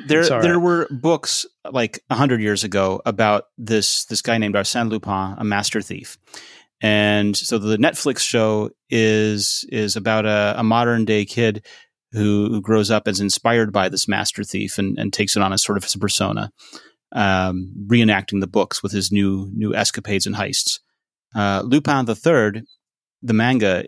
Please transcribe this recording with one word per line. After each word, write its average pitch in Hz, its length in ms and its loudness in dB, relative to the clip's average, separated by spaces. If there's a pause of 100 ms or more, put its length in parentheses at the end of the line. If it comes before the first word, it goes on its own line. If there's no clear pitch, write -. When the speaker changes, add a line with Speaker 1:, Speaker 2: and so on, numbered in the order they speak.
Speaker 1:
There, 151 140 4
Speaker 2:
It's 170 100 4
all 123 120 2
Speaker 1:
there 170 160 4
Speaker 2:
right. 175 40 2
Speaker 1:
were 175 280 2
books, 143 560 -2 (240)
like, 123 300 -2 (100)
a 135 40 2
hundred 123 260 2
years 104 240 0
ago 95 420 0
about 107 400 2 (120)
this, 110 480 -2
this 107 160 -4
guy 117 160 0
named 104 160 -2
Arsène 113 360 0
Lupin, 98 480 -4
a - 60 -6
master 104 360 -2
thief. - 360 -12 (640)
And 104 560 2
so - 220 -2
the 107 180 0
Netflix 131 440 0
show 110 500 0 (180)
is, 107 800 0
is 107 280 -4
about 110 300 0
a, 104 300 2
a 120 60 -4
modern 117 420 2
day 107 200 2
kid 107 420 -2 (460)
who, 104 380 2
who 110 100 -2
grows 107 280 2
up 107 200 0
as 95 120 -2
inspired 107 520 0
by 95 160 2
this 92 180 -4
master 101 380 -4
thief 98 340 -6
and, 98 180 -2
and 104 160 -4
takes - 220 0
it 101 80 2
on 95 100 2
as 95 80 -2
sort 101 160 0
of 95 60 -2
his - 140 -4
persona, 104 560 -2 (580)
um, 92 600 0 (160)
reenacting 107 520 4
the 95 60 -2
books - 340 -2
with 98 120 -6
his 95 180 -2
new, 98 460 0
new 107 180 -2
escapades 104 500 -2
and 104 120 -6
heists. 98 420 -4 (560)
Uh, 98 300 0
Lupin 139 400 2
the 110 100 -2
Third, 110 480 0 (600)
the 117 100 2
manga, 110 540 2